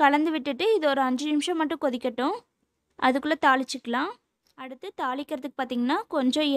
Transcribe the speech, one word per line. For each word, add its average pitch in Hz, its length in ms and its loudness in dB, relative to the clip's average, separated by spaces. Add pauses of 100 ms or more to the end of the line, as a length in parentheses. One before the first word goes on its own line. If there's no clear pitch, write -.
கலந்து 294 340 4
விட்டுட்டு 285 300 -2 (100)
இது 311 160 2
ஒரு 269 160 2
அஞ்சு 262 240 -2
நிமிஷம் 320 300 0
மட்டும் 311 240 -2
கொதிக்கட்டும். 254 500 -2 (720)
அதுக்குள்ள 277 300 0 (120)
தாளிச்சுக்கலாம். 262 640 -2 (500)
அடுத்து 262 240 -14 (140)
தாளிக்கிறதுக்கு 277 580 -6
பாத்தீங்கன்னா 254 360 0 (180)
கொஞ்சம் 294 440 2